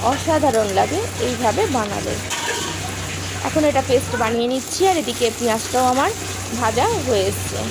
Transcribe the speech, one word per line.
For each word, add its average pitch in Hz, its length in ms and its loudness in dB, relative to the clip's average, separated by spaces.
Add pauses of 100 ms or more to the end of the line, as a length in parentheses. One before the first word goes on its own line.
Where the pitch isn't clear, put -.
(100)
অসাধারণ 277 580 2 (100)
লাগে 294 220 2 (260)
এইভাবে 247 360 0 (140)
বানালে। 208 380 -2 (1300)
এখন 311 220 2
এটা 269 180 2
পেস্ট 254 240 2 (100)
বানিয়ে 233 300 0
নিচ্ছি, 262 280 -4 (100)
আর 349 120 4
এদিকে 233 240 0 (120)
পেঁয়াজটাও 233 540 0
আমার 285 180 2 (480)
ভাজা 240 280 2 (200)
হয়ে 208 240 2
এসছে। - 300 -4 (100)